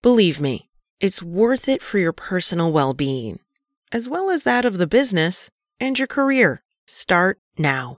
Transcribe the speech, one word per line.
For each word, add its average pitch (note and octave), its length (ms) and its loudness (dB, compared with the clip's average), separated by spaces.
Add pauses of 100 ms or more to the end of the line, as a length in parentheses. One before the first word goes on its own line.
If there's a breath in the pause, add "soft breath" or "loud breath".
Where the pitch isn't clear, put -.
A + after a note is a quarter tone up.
Believe G3 400 4
me, C3+ 300 -4 (300)
it's F#3+ 220 -2
worth G#3+ 460 -2
it C4+ 140 0
for - 160 -4
your E3 160 0
personal E3+ 580 -2
well-being, C3+ 680 -2 (520)
as A#3 160 -6
well F#4 220 -4
as E4+ 140 -2
that B3 200 0
of G#3 140 -2
the F3 80 2
business F#3 640 0 (300)
and B3+ 180 -2
your C4 100 -2
career. C4 540 2 (240)
Start F#3 520 0 (200)
now. C3 420 0